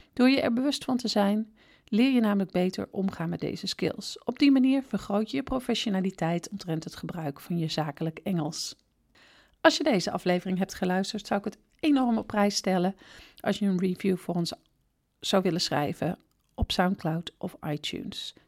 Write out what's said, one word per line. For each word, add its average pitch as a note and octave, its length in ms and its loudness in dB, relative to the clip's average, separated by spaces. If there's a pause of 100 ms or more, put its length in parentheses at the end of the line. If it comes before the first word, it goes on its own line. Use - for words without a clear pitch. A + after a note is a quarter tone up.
(120)
Door B3 160 4
je C4+ 120 4
er - 120 2
bewust C4+ 320 -2
van C4 120 0
te A#3 120 -2
zijn, G#3 460 0 (300)
leer B3 280 4
je B3 80 4
namelijk G3+ 300 2
beter F#3 400 0
omgaan F#3+ 380 -4
met E3+ 120 -4
deze - 260 -6
skills. - 580 -6
Op A#3+ 140 -4
die C#4+ 120 6
manier C4+ 320 4
vergroot G#3+ 480 -2
je B3+ 60 -4
je C4+ 60 -2
professionaliteit F#3+ 1080 -2
omtrent E3 360 -6
het - 120 -12
gebruik D#3+ 440 -8
van F3 180 -4
je D#3+ 100 -2
zakelijk D#3 540 -4
Engels. F3+ 540 -4 (840)
Als D#4+ 160 8
je D#4 80 -2
deze G#3+ 260 2
aflevering F3+ 480 0
hebt F#3+ 160 -2
geluisterd, F#3+ 520 -2
zou G3+ 120 0
ik G3+ 60 -8
het - 140 -8 (220)
enorm C4 380 2
op - 80 -6
prijs G3+ 300 2
stellen F#3 400 0 (440)
als - 180 -2
je G3+ 80 0
een F#3 140 2
review F#3 360 0
voor E3+ 180 -6
ons E3+ 180 -2 (680)
zou F#3+ 220 2
willen F3+ 180 0
schrijven - 580 -2 (360)
op - 180 -2
SoundCloud F3 640 0
of - 180 -10 (100)
iTunes. - 680 -8 (140)